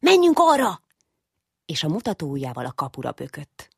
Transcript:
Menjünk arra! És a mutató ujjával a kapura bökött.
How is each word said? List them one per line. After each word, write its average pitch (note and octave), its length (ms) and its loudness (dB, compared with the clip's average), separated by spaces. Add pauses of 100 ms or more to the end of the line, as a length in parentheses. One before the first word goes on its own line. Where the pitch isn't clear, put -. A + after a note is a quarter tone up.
Menjünk F4 380 4
arra! C#4 440 2 (800)
És - 180 -8
a D#3+ 60 -4
mutató F#3 420 -4
ujjával B2+ 360 -8
a C3+ 60 -10
kapura C3 400 -8
bökött. - 640 -16